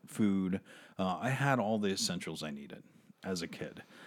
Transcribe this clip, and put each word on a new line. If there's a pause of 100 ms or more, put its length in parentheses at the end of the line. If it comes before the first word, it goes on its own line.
food, (360)
uh,
I
had
all
the
essentials
I
needed (400)
as
a
kid. (240)